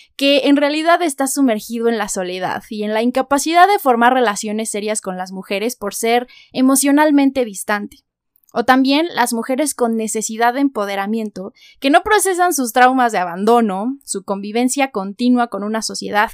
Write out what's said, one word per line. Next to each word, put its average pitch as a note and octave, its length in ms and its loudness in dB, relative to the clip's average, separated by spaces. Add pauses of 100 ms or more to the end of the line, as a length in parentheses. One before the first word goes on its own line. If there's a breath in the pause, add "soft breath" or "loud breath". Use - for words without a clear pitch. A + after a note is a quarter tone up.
(160 soft breath)
que C#4 320 2
en C#4+ 80 6
realidad D#4 460 2
está C#4 260 -2
sumergido A#3 640 0
en A#3 80 0
la G#3 100 -2
soledad F3+ 640 -6
y G#3+ 140 -6
en G#3 100 -2
la A3 80 0
incapacidad C#4 640 2
de G4+ 100 2
formar A#3+ 360 4
relaciones G#3+ 580 -2
serias G#3 300 -4
con F#3 160 -8
las F#3 160 -10
mujeres G3+ 420 -6
por G#3 180 -8
ser A#3+ 340 0 (260 soft breath)
emocionalmente C#4 920 4
distante. G#3 640 -6 (480)
O A#3 100 -2
también C4+ 500 4
las A#3+ 200 -2
mujeres C4 420 -2
con A3+ 220 0
necesidad A3 560 -2
de B3+ 80 -2
empoderamiento G#3 920 -4 (300 soft breath)
que C4+ 80 2
no F4 140 2
procesan F#4 500 0
sus B3+ 180 -4
traumas B3+ 400 4
de G3+ 60 -2
abandono, G#3 880 0
su F#3+ 180 -8
convivencia A#3 680 -2
continua A#3+ 560 0
con G3 160 -8
una A3 180 -4
sociedad G#3 520 -2